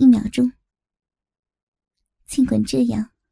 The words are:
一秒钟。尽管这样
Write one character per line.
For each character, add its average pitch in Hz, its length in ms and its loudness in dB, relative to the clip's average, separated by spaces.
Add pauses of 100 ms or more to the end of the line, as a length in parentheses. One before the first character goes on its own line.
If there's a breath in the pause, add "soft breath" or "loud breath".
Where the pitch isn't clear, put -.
一 269 60 4
秒 220 240 4
钟。 247 200 -2 (1700)
尽 254 220 -2
管 214 180 -2
这 254 200 -2
样 220 280 -6 (200)